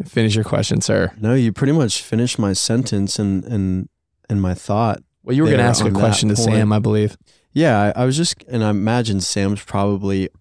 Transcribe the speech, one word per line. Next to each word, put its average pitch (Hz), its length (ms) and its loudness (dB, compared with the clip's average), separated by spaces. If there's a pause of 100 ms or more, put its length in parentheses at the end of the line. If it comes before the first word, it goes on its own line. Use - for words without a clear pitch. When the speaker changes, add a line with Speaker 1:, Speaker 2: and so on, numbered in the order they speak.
Speaker 1:
Finish 110 300 0
your 110 80 0
question, - 380 -2
sir. 98 360 0
Speaker 2:
No, 107 160 0
you 123 180 2
pretty 135 220 -2
much 139 300 -2
finished 120 340 -2
my 101 160 0
sentence 113 640 -2
and, 98 280 -2
and, 95 440 -2 (400)
and 104 100 0
my 92 140 0
thought 104 480 -2 (220)
Speaker 1:
Well, 127 120 -2
you 143 60 4
were 160 60 4
gonna 135 160 4
Speaker 2:
there 120 40 4
Speaker 1:
ask 117 160 0
a 107 40 0
Speaker 2:
on 113 60 0
that 98 60 0
Speaker 1:
question 107 300 2
to 101 60 2
Speaker 2:
point. 117 100 0
Speaker 1:
Sam, 107 260 2
I 107 60 2
believe. 107 400 0 (340)
Speaker 2:
Yeah, 113 440 2
I, 123 80 -2
I - 20 2
was 131 100 0
just, 165 320 -2
and 120 160 -2
I 107 60 0
imagine 107 520 0
Sam's 101 420 -2
probably 98 640 -2 (120)